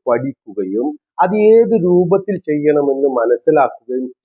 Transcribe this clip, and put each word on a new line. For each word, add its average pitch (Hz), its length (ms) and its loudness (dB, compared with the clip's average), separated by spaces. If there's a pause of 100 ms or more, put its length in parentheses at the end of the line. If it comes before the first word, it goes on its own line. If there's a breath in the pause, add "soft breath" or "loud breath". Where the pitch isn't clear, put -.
പഠിക്കുകയും 117 800 -4 (360)
അത് 185 120 -2 (160)
ഏത് 233 240 4 (100)
രൂപത്തിൽ 180 500 0 (120)
ചെയ്യണമെന്ന് 147 640 0 (100)
മനസ്സിലാക്കുകയും 127 880 0 (180)